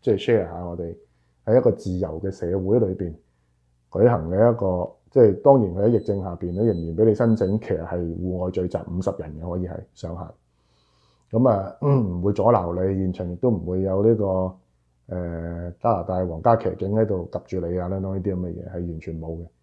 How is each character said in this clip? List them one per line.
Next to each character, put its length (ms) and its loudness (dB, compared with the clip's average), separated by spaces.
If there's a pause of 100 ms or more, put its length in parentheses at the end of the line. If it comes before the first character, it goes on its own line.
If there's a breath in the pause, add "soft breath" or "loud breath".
即 100 0
係 60 6
share 300 2
下 180 -10
我 120 -8
哋 160 -8 (520)
喺 120 6
一 40 8
個 100 6
自 220 -4
由 260 -4
嘅 100 -4
社 160 -8 (140)
會 200 2
裏 80 2
邊 260 -6 (760)
舉 200 4
行 200 -2
嘅 60 -2
一 220 4
個， 340 -2 (200)
即 100 4
係 200 6
當 220 6
然 100 -2
佢 120 0
喺 20 6 (100)
疫 60 4
症 180 -2
下 140 -6
邊 180 -6
呢， 100 0
仍 40 4
然 300 -2
俾 80 4
你 100 6
申 220 2
請， 240 0
其 60 -14
實 180 -2
係 140 -6
戶 380 -4
外 140 -4
聚 160 -2
集 100 -6 (120)
五 120 -4
十 160 0
人 220 -12
嘅， 100 -8
可 80 -4
以 100 -4
係 120 -10 (140)
上 240 -10
限。 1200 -10
咁 80 6
啊， 320 0
嗯， 400 2
唔 40 -4
會 100 2
阻 180 0
撓 220 2
你， 300 0
現 100 -2
場 180 -6
亦 40 -8
都 140 0
唔 160 0
會 180 -2
有 220 0
呢 100 6
個， 100 0 (840)
呃， 720 -8
加 120 0
拿 120 0
大 220 -2
皇 160 -6
家 160 6
騎 180 -2
警 180 -4
喺 120 4
度 260 -4
及 80 -6 (200)
住 60 -4
你 140 -2
啊， 80 -4
等 140 -4
等 120 -6
呢 60 -4
啲 160 -2
咁 40 -6
嘅 100 -4
嘢， 200 -10
係 40 -14
完 260 -6
全 220 -10
冇 160 -10
嘅。 100 -14 (160)